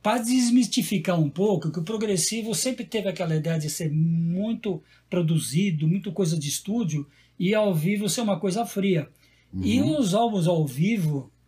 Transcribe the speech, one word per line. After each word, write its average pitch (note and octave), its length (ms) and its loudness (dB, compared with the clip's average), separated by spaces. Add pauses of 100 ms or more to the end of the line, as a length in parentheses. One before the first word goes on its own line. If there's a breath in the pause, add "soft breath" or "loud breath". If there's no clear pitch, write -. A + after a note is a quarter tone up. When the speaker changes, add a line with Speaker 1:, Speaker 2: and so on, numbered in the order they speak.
Speaker 1:
pra A3 160 2
desmistificar A#3 1000 2
um D3+ 120 2
pouco, F3+ 400 0
que D3+ 80 -6
o F3 60 -4
progressivo G#3+ 720 -2
sempre B3 280 -4
teve G3+ 240 -4
aquela D#3+ 280 -2
ideia D#3+ 220 0
de D3+ 120 -4
ser D#3+ 200 -4
muito E3 920 0 (260 soft breath)
produzido, D#3+ 760 0
muito G3 260 0
coisa E3+ 240 0
de C#3+ 120 -4
estúdio, D#3 580 -4 (320 soft breath)
e F#3+ 160 0
ao G#3+ 180 2
vivo G3 360 0
ser B3 140 -2
uma G3+ 160 0
coisa G3+ 280 -2
fria. F#3 420 0 (540 soft breath)
E A3+ 180 2
Speaker 2:
Uhum. D#4 180 2
Speaker 1:
os G#3 140 2
álbuns G#3 360 2
ao E3 180 2
vivo D3+ 680 0 (160)